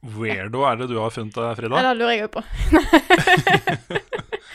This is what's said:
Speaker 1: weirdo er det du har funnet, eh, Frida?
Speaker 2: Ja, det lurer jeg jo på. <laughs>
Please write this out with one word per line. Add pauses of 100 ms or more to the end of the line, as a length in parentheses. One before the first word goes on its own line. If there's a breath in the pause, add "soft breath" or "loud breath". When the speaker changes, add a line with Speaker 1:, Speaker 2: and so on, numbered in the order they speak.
Speaker 1:
weirdo
er
det
du
har
funnet,
eh,
Frida?
Speaker 2:
Ja,
det
lurer
jeg
jo
på.
<laughs> (600 loud breath)